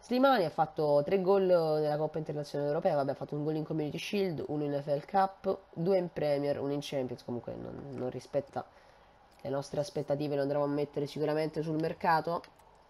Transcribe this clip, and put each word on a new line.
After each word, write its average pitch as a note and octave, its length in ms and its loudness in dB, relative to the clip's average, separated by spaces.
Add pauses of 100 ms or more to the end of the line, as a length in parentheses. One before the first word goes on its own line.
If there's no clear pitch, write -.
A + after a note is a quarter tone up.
Slimani B3+ 440 4
ha D3+ 60 0
fatto D3+ 540 2
tre F#3+ 160 2
gol F#3+ 220 4
nella D#3 540 4
Coppa D3+ 220 -2
Internazionale D3 520 -2
Europea, D#3 240 2
vabbè, C#3 160 2
ha C3 40 0
fatto - 200 -10
un D3 80 -2
gol D#3 140 0
in D#3 80 -2
Community D#3 340 -4
Shield, F#3+ 480 -2
uno D3 160 -2
in C#3+ 180 -2
F C#3 60 -8
L C#3+ 180 -2
Cup, F#3+ 540 0 (140)
due F#3 260 2
in F3+ 140 -2
Premier, C#3+ 480 0
uno C#3 120 -2
in C#3+ 80 -2
Champions, B2+ 440 -6
comunque A#2+ 300 -8
non, A#2+ 360 -12
non B2 180 -6
rispetta C3 560 -6 (760)
le - 80 -8
nostre C#3+ 320 -4
aspettative, D3 560 -2
lo C#3 60 0
andremo C#3+ 220 0
a C#3+ 40 0
mettere C#3+ 380 -2
sicuramente D3+ 560 -2
sul D#3 180 -2
mercato. E3 600 0 (480)